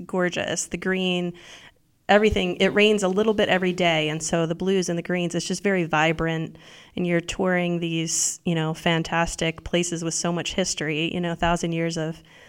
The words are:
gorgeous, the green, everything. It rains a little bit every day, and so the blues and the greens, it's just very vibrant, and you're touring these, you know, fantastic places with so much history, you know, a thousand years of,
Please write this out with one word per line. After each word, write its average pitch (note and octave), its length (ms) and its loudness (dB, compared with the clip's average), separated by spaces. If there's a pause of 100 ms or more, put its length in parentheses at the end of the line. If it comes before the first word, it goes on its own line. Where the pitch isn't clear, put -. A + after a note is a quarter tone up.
gorgeous, F3+ 640 -2
the F#3 100 -6
green, F3+ 560 -2 (720)
everything. G3+ 480 4
It F#3+ 160 4
rains G#3 300 4
a F#3 60 2
little G#3 260 2
bit G#3 160 2
every F3+ 240 2
day, E3 340 2
and D#3+ 140 -2
so E3 240 0
the E3+ 80 0
blues F#3 340 0
and E3+ 100 0
the E3+ 40 -4
greens, F3 320 -2
it's E3+ 120 -2
just F#3 160 -4
very F#3+ 220 2
vibrant, D#3+ 720 0 (400)
and F3 100 -2
you're E3+ 140 2
touring F3 580 0
these, E3 680 -2
you F3 80 0
know, D#3+ 180 0
fantastic E3 920 -2
places F3 380 -2
with E3 120 -4
so F3 180 -2
much E3+ 220 -4
history, D#3+ 580 -2
you F3+ 80 -4
know, E3+ 120 -2
a E3+ 40 -6
thousand E3+ 360 0
years E3 260 -2
of, D#3+ 240 -6 (260)